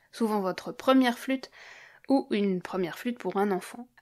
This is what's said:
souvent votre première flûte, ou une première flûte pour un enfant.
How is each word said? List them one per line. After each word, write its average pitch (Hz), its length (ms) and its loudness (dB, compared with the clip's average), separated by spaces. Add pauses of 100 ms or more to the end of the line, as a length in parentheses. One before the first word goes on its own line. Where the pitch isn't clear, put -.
(100)
souvent 214 300 0
votre 185 320 -4
première 262 460 4
flûte, 269 320 -4 (580)
ou 269 240 4
une 202 280 2
première 175 380 -4
flûte 240 200 -6
pour 185 180 -6
un 202 160 2
enfant. 190 360 -6 (140)